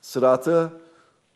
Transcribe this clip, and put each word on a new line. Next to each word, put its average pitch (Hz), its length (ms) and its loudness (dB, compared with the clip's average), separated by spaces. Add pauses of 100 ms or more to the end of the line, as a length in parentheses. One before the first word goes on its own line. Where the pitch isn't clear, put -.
sıratı 165 720 0 (640)